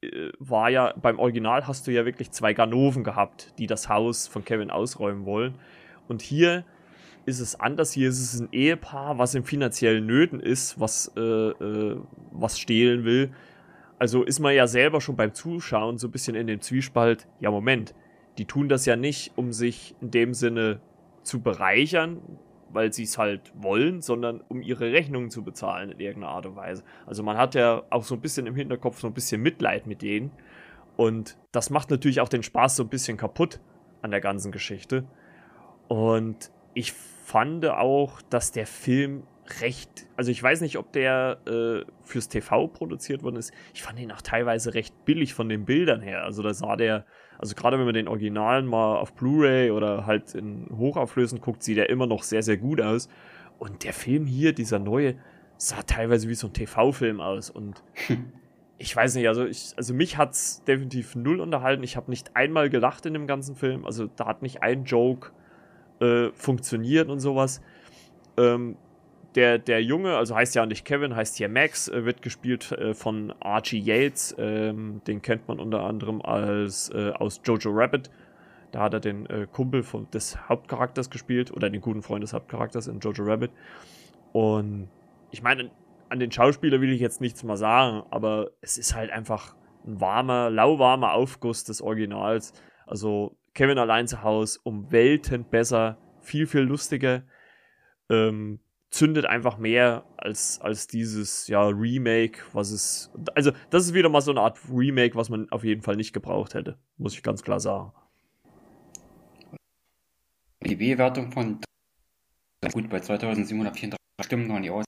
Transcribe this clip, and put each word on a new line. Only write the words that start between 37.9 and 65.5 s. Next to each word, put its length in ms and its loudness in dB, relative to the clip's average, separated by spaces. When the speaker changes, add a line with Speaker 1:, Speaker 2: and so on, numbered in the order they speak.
Speaker 1:
dass 320 -2
der 120 -4
Film 580 -2
recht, 560 -8
also 160 0
ich 100 -2
weiß 200 2
nicht, 160 -6
ob 160 -12
der, 520 0
äh, 380 -2
fürs 260 -8
T 100 -4
V 280 0
produziert 560 -8
worden 120 -6
ist. 160 -10
Ich 100 -14
fand 160 -14
ihn 140 -12
auch 80 -16
teilweise 520 -2
recht 300 -6
billig 300 2
von 160 -4
den 160 -4
Bildern 340 2
her. 240 -8
Also 180 -8
da 120 -2
sah 240 -4
der, 280 0
also 180 -10
gerade 220 2
wenn 80 2
man 100 0
den 120 -2
Originalen 580 0
mal 320 2
auf 160 -4
Blu-ray 580 4
oder 340 0
halt 300 0
in 420 -10
Hochauflösend 640 0
guckt, 220 -6
sieht 160 2
er 100 4
immer 160 2
noch 180 0
sehr, 200 0
sehr 120 4
gut 240 -2
aus. 300 0
Und 260 -12
der 100 -8
Film 320 0
hier, 280 2
dieser 260 -2
neue, 360 0
sah 240 -6
teilweise 480 0
wie 60 -4
so 120 -8
ein 60 -10
T-V-Film 680 0
aus. 300 -6
Und 340 -14
Speaker 2:
<laughs> 680 -8
Speaker 1:
ich 180 -8
weiß 200 4
nicht, 120 2
also 180 2
ich, 300 -8
also 180 -6
mich 240 0
hat's 460 -2
definitiv 520 -2
null 260 0
unterhalten. 420 0
Ich 140 -8
hab 100 -10
nicht 300 -8
einmal 320 2
gelacht 360 2
in 80 -4
dem 140 -6
ganzen 280 -4
Film. 300 -2
Also 200 -6
da 220 -8
hat 160 -4
nicht 180 -6
ein 240 0
Joke, 460 2